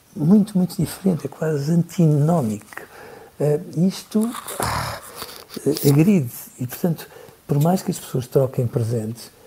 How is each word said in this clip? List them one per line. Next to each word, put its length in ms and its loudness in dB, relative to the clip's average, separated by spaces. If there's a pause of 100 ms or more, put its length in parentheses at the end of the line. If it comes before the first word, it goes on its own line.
(160)
muito, 420 4
muito 200 0
diferente, 480 -2
é 40 -8
quase 420 -2
antinómico. 1080 2 (580)
Eh, 200 2 (160)
isto, 540 0 (300)
ah, 400 -4 (880)
agride. 440 4 (280)
E, 80 -6
portanto, 400 -4 (400)
por 140 0
mais 200 2
que 100 -4
as 80 -8
pessoas 280 -6
troquem 400 0
presentes, 640 -4 (180)